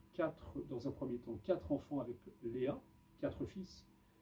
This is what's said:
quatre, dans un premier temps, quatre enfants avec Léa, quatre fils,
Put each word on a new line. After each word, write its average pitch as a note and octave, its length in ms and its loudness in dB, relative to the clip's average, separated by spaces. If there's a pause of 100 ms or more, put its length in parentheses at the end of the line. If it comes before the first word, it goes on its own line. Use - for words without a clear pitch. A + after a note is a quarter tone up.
(120)
quatre, - 460 0 (100)
dans - 180 -2
un C4+ 40 4
premier - 280 0
temps, - 260 -4
quatre - 280 4
enfants C#4 280 2
avec B2 180 -2 (260)
Léa, B2+ 340 2 (400)
quatre - 280 0
fils, - 400 -8 (360)